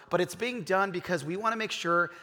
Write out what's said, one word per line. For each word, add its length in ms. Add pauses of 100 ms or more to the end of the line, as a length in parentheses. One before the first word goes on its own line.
but 120
it's 140
being 280
done 260
because 340
we 140
wanna 200
make 140
sure 380 (140)